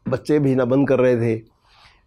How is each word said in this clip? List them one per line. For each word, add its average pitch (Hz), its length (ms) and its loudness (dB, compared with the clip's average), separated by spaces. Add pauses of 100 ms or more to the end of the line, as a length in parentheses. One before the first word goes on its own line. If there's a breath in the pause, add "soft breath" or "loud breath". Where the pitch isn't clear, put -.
बच्चे 151 300 -2
भेजना 131 260 0
बंद 131 240 0
कर 131 100 2
रहे 123 180 2
थे। 113 260 -4 (640 soft breath)